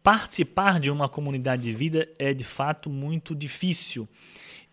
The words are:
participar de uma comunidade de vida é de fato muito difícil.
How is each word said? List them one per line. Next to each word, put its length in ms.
participar 800
de 100
uma 160
comunidade 560
de 100
vida 360
é 140
de 100
fato 460
muito 440
difícil. 760